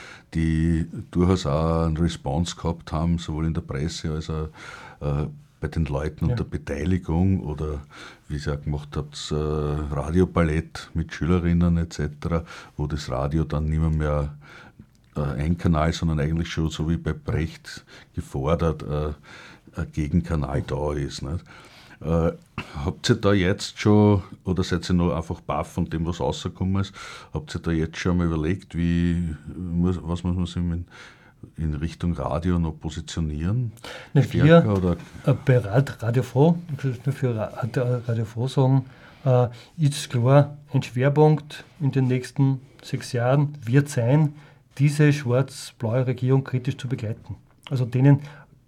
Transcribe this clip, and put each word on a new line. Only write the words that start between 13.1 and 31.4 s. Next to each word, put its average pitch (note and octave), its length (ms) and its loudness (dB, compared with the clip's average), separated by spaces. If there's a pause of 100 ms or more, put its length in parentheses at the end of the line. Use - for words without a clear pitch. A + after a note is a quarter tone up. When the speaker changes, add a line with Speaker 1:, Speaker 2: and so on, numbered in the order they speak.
Speaker 1:
Radio C#2+ 320 0
dann D2+ 220 -2
nimmer D#2 260 0
mehr, D2 420 0 (800)
äh, D#2 60 -4
ein D2 380 -2
Kanal, D#2+ 340 2
sondern D#2+ 260 0
eigentlich E2 300 -2
schon D#2+ 220 -2
so D#2 180 -4
wie E2+ 80 0
bei E2 160 -4
Brecht - 720 -6 (300)
gefordert, D2+ 640 -2
äh, D2+ 320 -4 (640)
ein D#2+ 120 -6
Gegenkanal D2+ 720 -2
da D2 300 -4
ist, C#2+ 280 -6
nicht? D2 220 -6 (580)
Äh, E2 320 2 (500)
habt - 260 -4
ihr A#2+ 60 6
da G2+ 160 2
jetzt F2+ 480 0
schon, G#2 420 6 (220)
oder F2+ 200 0
seid F2 260 -2
ihr F#2 40 4
noch F2 220 2
einfach E2+ 240 -6
baff D#2 320 -4
von E2+ 180 -4
dem, E2 160 -2
was E2+ 140 -4
rausgekommen F#2+ 600 -2
ist, G2 120 -6 (400)
habt D2+ 220 -8
ihr E2+ 60 -6
da E2+ 100 -2
jetzt D#2+ 260 0
schon F2+ 200 0
mal F2 100 2
überlegt, E2 500 -2
wie E2+ 560 0 (240)
muss, F2 460 0
was E2+ 220 -6
muss F2+ 100 0
man F2+ 100 -2
sich - 120 -6
in, F2 280 -2 (720)